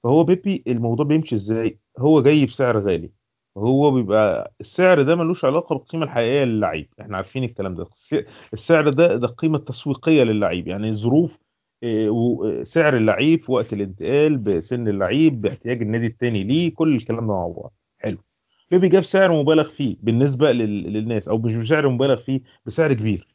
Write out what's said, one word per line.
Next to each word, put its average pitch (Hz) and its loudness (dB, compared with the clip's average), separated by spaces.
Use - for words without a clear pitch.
فهو 147 4
بيبي 185 0
الموضوع 117 -2
بيمشي 156 0
إزاي؟ 110 -4
هو 147 4
جاي 143 4
بسعر 120 0
غالي، 90 -2
هو 131 2
بيبقى 107 0
السعر 180 2
ده 151 2
ملوش 175 -2
علاقة 147 0
بالقيمة 160 -6
الحقيقية 123 0
للعيب، 98 -2
إحنا 104 -10
عارفين - -6
الكلام 107 -8
ده. 85 -10
الس-، - -6
السعر 151 2
ده، 151 2
ده 120 -2
القيمة 151 -2
التسويقية 147 0
للعيب، 101 -2
يعني، 104 -6
ظروف، 120 0
آه، 110 -2
و-، 107 -2
سعر 151 2
اللعيب 123 2
في 127 -6
وقت 113 -2
الانتقال، 110 -2
بسن 107 -4
اللعيب، 113 0
باحتياج 117 -4
النادي 113 -2
التاني 113 -4
ليه، 160 0
كل 156 0
الكلام 113 -4
ده 107 -2
مع 90 -4
بعض. - -12
حلو. 98 -8
بيبي 180 2
جاب 180 4
سعر 190 2
مبالغ 151 2
فيه 131 -6
بالنسبة 127 2
لل-، 107 -2
للناس، 110 -4
أو 113 0
مش 113 -2
بسعر 139 0
مبالغ 131 2
فيه، 135 -4
بسعر 151 0
كبير. 107 -2